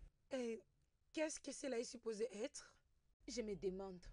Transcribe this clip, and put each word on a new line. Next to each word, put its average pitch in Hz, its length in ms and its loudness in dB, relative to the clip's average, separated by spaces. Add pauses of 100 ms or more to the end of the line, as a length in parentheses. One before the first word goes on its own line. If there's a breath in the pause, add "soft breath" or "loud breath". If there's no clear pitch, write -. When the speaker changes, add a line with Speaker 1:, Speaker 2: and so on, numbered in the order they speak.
(320)
Speaker 1:
Et 240 300 2 (500)
qu'est-ce 311 280 2
que 277 120 -4
cela 254 260 0
est 247 60 4
supposé 226 440 0 (160)
être ? - 300 -6 (520)
Speaker 2:
Je 233 140 -2
me 214 160 0
demande. 190 420 0 (140)